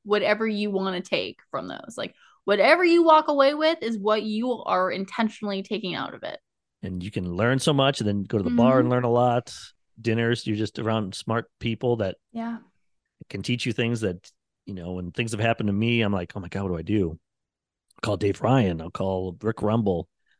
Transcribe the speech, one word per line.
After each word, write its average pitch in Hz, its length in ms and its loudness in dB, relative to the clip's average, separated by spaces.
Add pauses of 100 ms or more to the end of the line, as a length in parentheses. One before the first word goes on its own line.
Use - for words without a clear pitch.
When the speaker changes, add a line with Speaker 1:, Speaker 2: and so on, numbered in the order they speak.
Speaker 1:
whatever 214 420 0
you 208 240 -2
wanna 190 300 -2
take 127 380 -4 (120)
from - 180 -8
those. - 280 -14
Like, - 180 -8 (300)
whatever 233 400 6
you 339 200 6
walk 311 240 6
away 285 260 4
with 311 280 0
is 226 160 -4
what 214 260 0
you 220 280 -2 (120)
are 185 260 0
intentionally 202 720 -4
taking 190 320 -6
out - 200 -8
of - 100 -16
it. - 160 -10 (420)
Speaker 2:
And 90 200 -8
you 98 100 -8
can 90 240 -6
learn 120 240 2
so 160 120 2
much 139 280 2
and 107 80 0
then 101 160 0
go 107 140 -2
to 98 60 0
the 82 60 0
bar 123 300 4
and 123 60 2
Speaker 1:
Mm-hmm. 123 60 0
Speaker 2:
learn 123 120 2
a 120 60 0
lot. 120 440 2 (460)
Dinners, 117 460 0
you're 107 100 0
just 107 240 -4
around 107 340 -2
smart 113 340 -4 (120)
people 120 380 0
that 95 180 -2 (160)
Speaker 1:
Yeah. 226 260 -8 (720)
Speaker 2:
can 98 120 -8
teach 123 240 -2
you 120 60 -2
things 117 280 -2
that, 92 320 -4 (340)
you 101 80 -10
know, 90 200 -8
when 90 180 -8
things 117 180 -4
have 107 100 -4
happened 113 280 0
to 101 40 0
me, 117 300 2
I'm 101 100 2
like, 90 220 -4
"Oh 104 60 -6
my 87 80 -10
God, 98 160 -6
what 92 60 -2
do 87 80 -2
I 80 40 -8
do?" 92 300 0
I'll - 880 -20
call 104 160 -2
Dave 98 240 0
Ryan. 107 400 2
I'll 82 100 -10
call 92 500 -4
Rick 110 220 -4
Rumble. 104 460 0 (320)